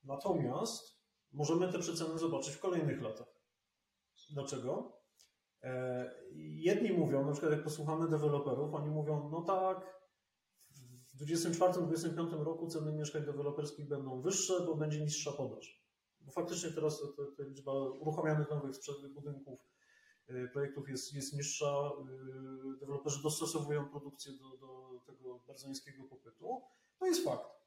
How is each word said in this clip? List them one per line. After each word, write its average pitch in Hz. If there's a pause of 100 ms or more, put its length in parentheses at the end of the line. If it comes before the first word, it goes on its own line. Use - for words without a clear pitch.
Natomiast 147 (340)
możemy 160
te 170
przeceny 160
zobaczyć 147
w -
kolejnych 156
latach. - (960)
Dlaczego? 139 (600)
E, 127 (260)
jedni 165
mówią, 139
na 147
przykład 151
jak 151
posłuchamy 156
deweloperów, 143
oni 151
mówią, 147
no 170
tak, 190 (1080)
w -
dwudziestym 170
czwartym, 180
dwudziestym 156
piątym 165
roku 165
ceny 151
mieszkań 151
deweloperskich 147
będą 131
wyższe, 180
bo 160
będzie 151
niższa 147
podaż. - (360)
Bo -
faktycznie 170
teraz 151
ta, 143
ta, - (140)
ta 143
liczba 139
uruchamianych 151
nowych 135
sprze-, 139
budynków, 139 (680)
e, 127
projektów 139
jest, -
jest 139
niższa, 143 (840)
e, -
deweloperzy 139
dostosowują 147
produkcję 139
do, 131
do 127
tego 123
bardzo 135
niskiego 135
popytu. 131 (360)
To 370
jest 349
fakt. - (160)